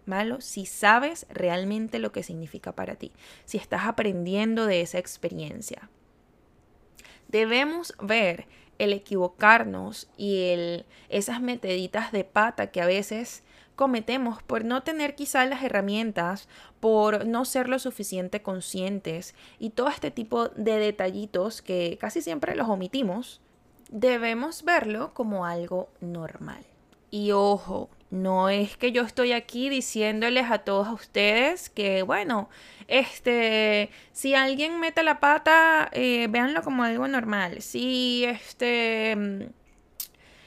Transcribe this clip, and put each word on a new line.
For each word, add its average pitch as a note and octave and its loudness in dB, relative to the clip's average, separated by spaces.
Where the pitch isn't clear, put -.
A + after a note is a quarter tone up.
malo A3 -4
si - -10
sabes B3 2
realmente G3+ -2
lo G#3+ -4
que F#3+ -6
significa E3 -12
para F#3 -8
ti, - -14
si - -6
estás G3 -4
aprendiendo G#3+ 0
de F3+ 4
esa F3 -4
experiencia. - -8
Debemos C4 0
ver G3+ 0
el G#3 2
equivocarnos G3 2
y F#3+ 0
el, E3+ -2
esas A#3 -2
meteditas G#3+ -4
de G3 0
pata G#3 0
que F3+ -2
a F3 2
veces G3+ -2
cometemos A#3+ 0
por A3+ -4
no B3 -2
tener D4+ -2
quizá C#4 0
las C4+ -4
herramientas, G3+ -2
por G#3+ 4
no A#3 0
ser B3+ 0
lo C4 2
suficiente G#3 -6
conscientes F#3 -6
y A3 -6
todo B3 0
este C#4 -4
tipo A#3 -2
de G#3+ 0
detallitos G#3 -2
que F3 -2
casi G#3+ -4
siempre D#4 -4
los A#3 0
omitimos, G3+ -4
debemos A#3 0
verlo C4+ 0
como G3+ -4
algo F3 -4
normal. D#3+ -10
Y G#3 0
ojo, G3+ 2
no F#3 2
es G3+ 0
que B3 0
yo A#3+ 2
estoy B3 0
aquí A#3+ -4
diciéndoles A#3+ 0
a A3 2
todos G3+ 0
ustedes A3+ 2
que, G3 0
bueno, B3+ 0
este, A3 2
si C4+ 0
alguien C4+ 0
mete E4 0
la D4+ 2
pata, D#4 6
eh, A#3+ 2
véanlo C4 2
como C4 0
algo A#3 0
normal. G#3+ -2
Si, B3 -2
este, A3+ 0
mm, G3+ -4